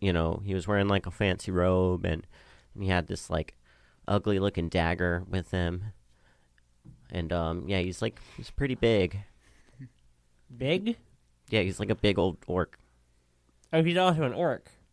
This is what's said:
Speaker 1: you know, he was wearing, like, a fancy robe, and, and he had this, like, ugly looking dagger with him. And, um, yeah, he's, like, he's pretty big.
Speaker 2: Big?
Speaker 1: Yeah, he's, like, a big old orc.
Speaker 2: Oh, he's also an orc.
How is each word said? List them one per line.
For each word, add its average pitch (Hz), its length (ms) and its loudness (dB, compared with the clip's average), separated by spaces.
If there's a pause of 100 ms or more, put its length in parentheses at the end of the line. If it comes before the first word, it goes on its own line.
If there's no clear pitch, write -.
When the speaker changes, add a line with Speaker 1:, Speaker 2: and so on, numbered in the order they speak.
Speaker 1:
you 98 120 2
know, 82 320 0
he 98 80 -4
was 90 140 -4
wearing, 101 200 2
like, 98 180 2
a 90 60 -6
fancy 95 400 -2
robe, 90 540 2
and, 82 220 -4 (460)
and 101 100 -8
he 95 60 0
had 87 180 0
this, - 220 -10
like, 80 260 -2 (520)
ugly 104 320 2
looking 95 300 0
dagger 87 580 0
with 87 240 -4
him. 90 340 -2 (1200)
And, 85 220 -4
um, 82 360 -4
yeah, 95 120 -2
he's, 90 220 -4
like, 113 180 -6 (160)
he's - 160 -14
pretty 131 240 -2
big. 98 440 2 (1400)
Speaker 2:
Big? 185 420 -2 (520)
Speaker 1:
Yeah, 110 120 2
he's, 95 180 -2
like, 104 100 -4
a 110 60 2
big 104 240 2
old 90 260 2
orc. 87 320 -2 (960)
Speaker 2:
Oh, 165 120 4
he's 170 140 2
also 175 260 4
an 123 100 0
orc. 139 360 -2 (240)